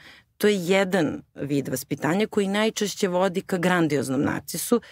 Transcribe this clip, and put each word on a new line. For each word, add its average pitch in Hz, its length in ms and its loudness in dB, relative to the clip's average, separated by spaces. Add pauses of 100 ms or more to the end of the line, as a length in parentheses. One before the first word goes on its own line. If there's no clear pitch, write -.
(380)
To 208 100 2
je 208 120 4
jedan 180 640 0 (140)
vid 143 320 -2
vaspitanja 151 600 -2
koji 202 200 -2
najčešće 208 600 -2
vodi 185 340 0
ka - 160 -4
grandioznom 151 640 2
narcisu. - 600 -2 (100)